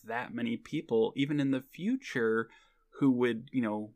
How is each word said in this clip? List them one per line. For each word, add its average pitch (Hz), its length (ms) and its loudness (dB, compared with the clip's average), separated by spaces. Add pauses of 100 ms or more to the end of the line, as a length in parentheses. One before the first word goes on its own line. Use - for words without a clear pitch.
that 113 280 -6
many 117 220 -4
people, 120 580 0
even 147 240 0
in 135 140 0
the 131 80 0
future, 123 880 -2 (500)
who 139 140 6
would, 120 400 0
you 131 100 0
know, 107 340 -4